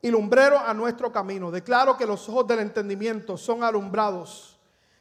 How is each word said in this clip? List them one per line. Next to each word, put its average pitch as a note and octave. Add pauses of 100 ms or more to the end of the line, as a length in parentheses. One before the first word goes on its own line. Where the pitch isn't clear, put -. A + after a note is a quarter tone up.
y A#3+
lumbrero B3
a A3+
nuestro A#3+
camino. G3
Declaro A#3+
que B3+
los G#3
ojos A#3+
del A#3
entendimiento G#3
son A#3
alumbrados G3+ (420)